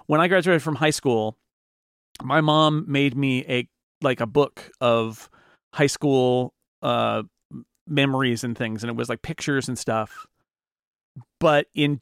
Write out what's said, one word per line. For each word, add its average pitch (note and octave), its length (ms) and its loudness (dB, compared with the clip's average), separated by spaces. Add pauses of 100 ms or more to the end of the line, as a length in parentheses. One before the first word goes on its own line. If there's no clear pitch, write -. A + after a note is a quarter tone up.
when D3+ 140 2
I F3+ 60 4
graduated F3 340 4
from D#3 140 -4
high D#3 160 2
school, A2+ 460 -2 (840)
my C3+ 200 0
mom D3+ 460 4
made C#3 280 0
me C3 320 -2
a, B2 200 -4 (340)
like, C3 180 0
a B2 60 -2
book C3+ 460 -2 (100)
of A#2 480 0 (440)
high C#3+ 140 2
school, B2+ 640 2 (280)
uh, A2+ 420 -2 (280)
m-, B2+ 140 -16 (220)
memories C3+ 560 0
and A#2 140 -6
things, A2 260 -6
and A#2 60 -6
it A#2 60 -6
was, A#2+ 140 -4
like, A#2 120 -6
pictures C#3+ 480 -4
and B2 100 -6
stuff. A2 460 -6 (1160)
But D3+ 340 2
in D3 280 0